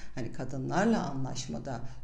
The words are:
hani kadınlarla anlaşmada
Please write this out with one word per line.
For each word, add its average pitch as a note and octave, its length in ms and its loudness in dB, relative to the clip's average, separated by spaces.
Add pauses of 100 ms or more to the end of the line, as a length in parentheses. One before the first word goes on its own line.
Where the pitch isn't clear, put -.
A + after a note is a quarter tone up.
(140)
hani C3 180 -2
kadınlarla C#3 800 2
anlaşmada C3+ 680 -2 (240)